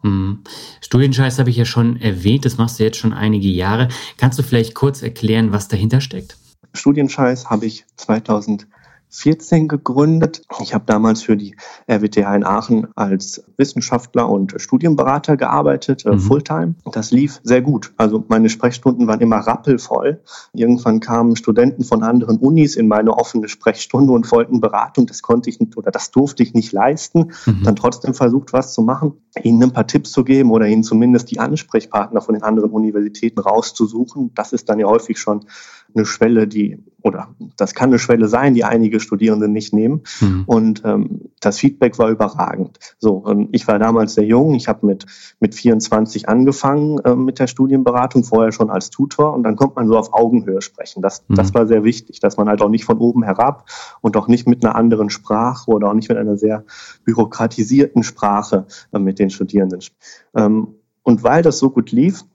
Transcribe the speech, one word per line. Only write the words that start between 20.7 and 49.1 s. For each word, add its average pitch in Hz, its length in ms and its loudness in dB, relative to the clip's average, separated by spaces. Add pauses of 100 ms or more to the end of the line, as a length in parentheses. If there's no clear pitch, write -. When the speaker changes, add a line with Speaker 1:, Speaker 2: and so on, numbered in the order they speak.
Speaker 2:
kamen 117 340 0
Studenten 120 480 0
von 113 200 0
anderen 113 340 2
Unis 143 380 4
in 113 120 2
meine 107 300 2
offene 113 320 -2
Sprechstunde 135 640 0
und 117 180 2
wollten 117 300 2
Beratung. 110 460 0
Das - 140 -16
konnte 120 280 0
ich 117 100 -12
nicht 113 160 -2
oder 101 160 -6
das - 200 -8
durfte 139 320 0
ich - 100 -2
nicht 113 180 0
leisten. 156 600 0 (140)
Speaker 1:
Mhm. 95 180 0
Speaker 2:
Dann 101 120 2
trotzdem 123 380 -4
versucht, 135 400 0
was 131 200 -2
zu 117 80 -2
machen, 143 320 0 (300)
ihnen 117 200 4
ein 127 100 2
paar 110 140 -2
Tipps - 240 -2
zu 131 120 0
geben 131 280 4
oder 110 160 4
ihnen 110 160 2
zumindest 120 480 2
die 113 80 -6
Ansprechpartner 113 840 -2
von 113 140 -2
den 107 80 -6
anderen 107 280 0
Universitäten 107 680 -2
rauszusuchen. 113 960 -2
Das - 180 -6
ist - 160 -6
dann 107 100 0
ja 104 80 0
häufig 113 320 0
schon 104 260 -6 (500)
eine 110 100 2
Schwelle, 113 420 0
die, 104 300 -4 (240)
oder 98 280 -4 (280)
das - 160 -4
kann 127 160 0
eine 120 80 4
Schwelle 113 300 2
sein, 131 260 2
die 117 100 2
einige 110 360 0
Studierende 107 480 0
nicht 107 260 -4
nehmen. 113 300 0 (180)
Speaker 1:
Mhm. 95 240 0
Speaker 2:
Und, 110 400 0
ähm, 104 540 -4
das 104 180 -2
Feedback 135 400 0
war 110 120 2
überragend. - 680 -4 (220)
So, 98 280 0
ähm, 104 260 0
ich - 140 0
war 104 120 2
damals 110 340 2
sehr 107 120 2
jung, 131 280 2
ich 120 140 -2
habe 107 180 -4
mit, 98 220 -2 (320)
mit 110 160 -2
vierundzwanzig 110 760 0
angefangen, 139 760 2
ähm, 123 200 2
mit 131 140 -4
der 127 80 0
Studienberatung, 127 760 2
vorher 110 280 2
schon 110 180 0
als 95 220 -4
Tutor 147 420 0